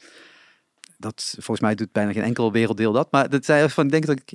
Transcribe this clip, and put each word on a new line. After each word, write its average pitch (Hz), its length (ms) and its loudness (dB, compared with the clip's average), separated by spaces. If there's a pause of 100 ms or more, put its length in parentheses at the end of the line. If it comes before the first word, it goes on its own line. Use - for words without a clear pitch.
(1000)
Dat, - 340 -10
volgens - 260 -6
mij 107 160 2
doet 104 160 -6
bijna 104 200 0
geen 101 120 -2
enkel 117 280 0
werelddeel 110 400 2
dat, 127 200 0
maar 139 180 2
dat 135 160 -2
zei 151 240 4
van, 151 160 0
ik 139 60 -2
denk 156 140 0
dat 147 140 -2
ik, - 160 -20